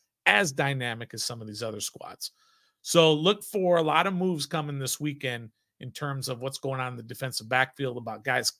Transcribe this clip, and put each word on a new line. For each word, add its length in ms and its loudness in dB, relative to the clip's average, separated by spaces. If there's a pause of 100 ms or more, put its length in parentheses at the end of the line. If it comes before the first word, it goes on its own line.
(280)
as 240 6
dynamic 640 -2
as 80 -6
some 180 -6
of 60 -12
these 160 -8
other 180 -6
squads. 480 -10 (540)
So 280 8
look 320 4
for 340 2
a 60 4
lot 220 4
of 80 0
moves 320 0
coming 320 -4
this 220 -4
weekend 500 -4 (300)
in 120 -12
terms 380 -6
of 120 -6
what's 180 -6
going 200 -4
on 140 -4
in 40 -12
the 60 -12
defensive 460 -8
backfield, 480 0
about 260 -8
guys 360 0